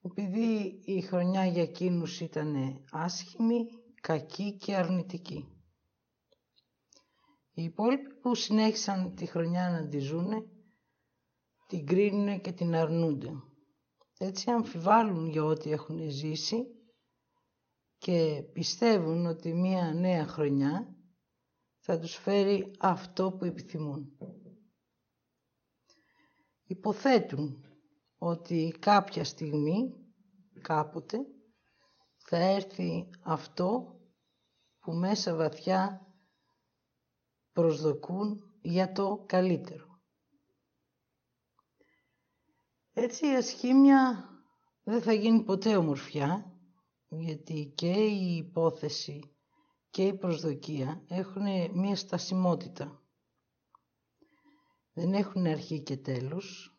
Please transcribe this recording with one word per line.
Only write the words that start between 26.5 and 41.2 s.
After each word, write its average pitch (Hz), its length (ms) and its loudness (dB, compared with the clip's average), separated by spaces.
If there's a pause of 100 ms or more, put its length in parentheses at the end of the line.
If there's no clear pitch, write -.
Υποθέτουν 190 1000 0 (580)
ότι 170 560 -2
κάποια 196 460 4
στιγμή, 156 720 -2 (680)
κάποτε, 156 580 -2 (960)
θα - 200 -4
έρθει 180 760 0 (120)
αυτό 180 800 -4 (800)
που 165 120 -8
μέσα 180 440 0
βαθιά 185 720 -2 (1500)
προσδοκούν 165 880 0 (200)
για 185 300 0
το 196 340 -2
καλύτερο. - 760 -2 (3000)